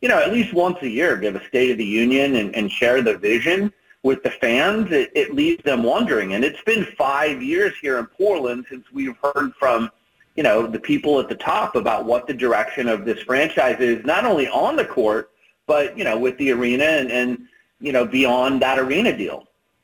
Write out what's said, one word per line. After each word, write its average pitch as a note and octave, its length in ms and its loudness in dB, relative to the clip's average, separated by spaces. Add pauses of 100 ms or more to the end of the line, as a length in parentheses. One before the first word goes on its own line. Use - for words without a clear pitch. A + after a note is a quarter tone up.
you B3 80 2
know, G3 100 4
at F3 140 2
least A#3 180 0
once F3 300 0
a C3 80 -6
year C3+ 260 0
give G2 200 -4
a - 120 -10
State B2+ 220 2
of A#2+ 80 -2
the A2 80 -4
Union B2+ 500 2
and, G#2 200 -2
and G#2 160 -4
share B2 300 2
the A2 160 0
vision C3 540 0 (320)
with C3 180 0
the B2 80 -2
fans, E3+ 640 0
it, C#3 240 0
it D3 180 0
leaves D#3+ 300 0
them C3 180 0
wondering. A#2+ 520 0
And G#2+ 100 0
it's D3 180 -4
been A3 240 0 (120)
five C#3 440 0
years F3 400 -2
here C3+ 160 -2
in A#2 80 -6
Portland C3 640 -2
since B2+ 220 -18
we've C3+ 260 -8
heard C#3+ 380 -2
from – A#2 340 0 (460)
you D#3 80 0
know, A2+ 240 4
the A2 120 -6
people D3 400 0
at - 100 -4
the G#2+ 60 -6
top F#3 400 -2
about A2 300 0
what A#2+ 220 0
the C#3+ 60 -6
direction A#2+ 540 0
of G#2+ 180 -2
this A2+ 180 -4
franchise C3 560 2
is, A#2 260 0
not F3+ 200 2
only D#3 220 2
on D#3+ 280 0
the C4 100 0
court, A2 460 0 (340)
but, D3 320 0
you G#3 60 -6
know, A2+ 160 0
with B2+ 180 0
the C#3 140 2
arena B2 320 2
and, D3 280 2
and, B2 360 -2 (320)
you C#3 120 -6
know, B2 140 2
beyond B2+ 560 2
that C3 160 2
arena D3+ 400 0
deal. E2 300 -8 (360)